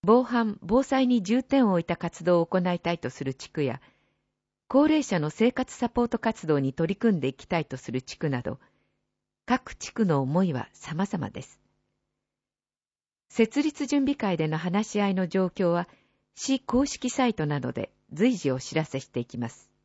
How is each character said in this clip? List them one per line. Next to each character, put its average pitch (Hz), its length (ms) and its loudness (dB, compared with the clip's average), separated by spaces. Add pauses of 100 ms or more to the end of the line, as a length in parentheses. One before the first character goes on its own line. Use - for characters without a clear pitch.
防 240 200 6
犯・ 233 400 -2
防 226 200 2
災 262 220 2
に 247 160 2
重 226 220 0
点 269 240 4
を 190 60 4
置 170 80 2
い - 20 -6
た 170 120 -4
活 - 280 -8
動 175 180 4
を 165 40 2
行 185 140 0
い 180 200 0
た 170 120 -2
い 170 60 -2
と - 120 -6
す - 140 -10
る 131 100 -4
地 - 180 -14
区 156 120 -2
や、 131 180 -2 (880)
高 285 200 4
齢 311 160 2
者 180 160 0
の 151 100 0
生 233 220 2
活 - 240 -6
サ 240 140 -2
ポ 240 160 0
ー - 20 -4
ト 233 100 -2
活 220 300 -4
動 151 120 4
に 135 140 0
取 170 220 -2
り - 0 -
組 220 220 2
ん - 20 -2
で 127 80 -2
い 139 60 -4
き - 120 -18
た 170 140 -2
い 156 60 -4
と 131 120 -10
す - 140 -12
る 127 100 -4
地 - 160 -18
区 160 120 -2
な 127 120 -2
ど、 - 180 -8 (880)
各 - 280 -2
地 - 200 -14
区 226 120 2
の 151 160 2
思 151 220 0
い 170 100 0
は 120 200 -4
様 165 340 -6
々 139 220 -6
で - 140 -12
す。 - 160 -20 (1700)
設 226 320 2
立 302 240 -2
準 285 160 2
備 285 140 0
会 190 220 -2
で 156 100 0
の 156 100 -2
話 180 300 -2
し 208 140 -2
合 202 80 2
い 190 40 0
の 185 140 0
状 185 200 0
況 180 200 0
は、 175 200 0 (480)
市 269 260 -2
公 254 240 2
式 - 240 -6
サ 254 180 0
イ 220 60 0
ト 156 120 -2
な 147 140 -2
ど 123 120 -6
で - 200 -6 (200)
随 214 240 2
時 147 140 -2
お 131 100 -2
知 - 160 -10
ら 156 100 0
せ 135 160 -6
し - 60 -20
て - 120 -6
い 120 60 -6
き - 120 -12
ま 120 120 -4
す。 - 200 -20 (160)